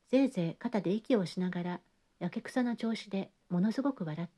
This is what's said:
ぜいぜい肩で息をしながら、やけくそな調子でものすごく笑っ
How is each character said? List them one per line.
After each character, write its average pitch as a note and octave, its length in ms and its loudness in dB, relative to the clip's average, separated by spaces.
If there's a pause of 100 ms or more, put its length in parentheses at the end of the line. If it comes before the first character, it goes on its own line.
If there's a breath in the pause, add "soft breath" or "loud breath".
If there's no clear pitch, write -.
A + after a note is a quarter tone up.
ぜ C4+ 160 6
い B3+ 40 4
ぜ E3+ 200 0
い E3 60 -6
肩 A3 260 -2
で E3+ 100 0
息 A3+ 240 2
を F#3 100 4
し - 140 -6
な F3+ 100 0
が F3 140 -4
ら、 F3 180 -6 (380)
や F3 100 -2
け A#3 120 -6
く - 80 -10
そ B3+ 120 0
な A#3+ 140 0
調 A3+ 180 -2
子 G#3 160 -8
で G3 220 -4 (160)
も F3+ 140 2
の G#3+ 100 4
す C4+ 100 -2
ご C4 120 2
く F#3 100 -6
笑 D#3+ 220 -4
っ - 120 -8